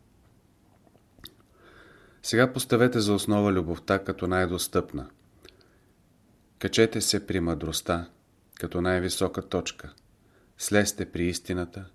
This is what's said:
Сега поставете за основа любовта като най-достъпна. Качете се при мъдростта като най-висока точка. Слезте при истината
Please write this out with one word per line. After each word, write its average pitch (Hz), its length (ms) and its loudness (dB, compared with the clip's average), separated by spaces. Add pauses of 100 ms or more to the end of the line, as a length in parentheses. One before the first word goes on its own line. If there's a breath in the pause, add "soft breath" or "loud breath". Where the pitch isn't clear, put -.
(2250 loud breath)
Сега 127 300 4
поставете 123 460 2
за 104 140 4
основа 101 400 2
любовта 90 500 0
като 92 240 -4
най-достъпна. 90 800 -2 (1500 soft breath)
Качете 113 420 2
се - 260 -2
при 92 120 0
мъдростта 85 720 -2 (460)
като 87 260 -4
най-висока 90 680 -2
точка. - 440 -6 (640 soft breath)
Слезте 101 540 0
при 85 140 -2
истината 90 680 -6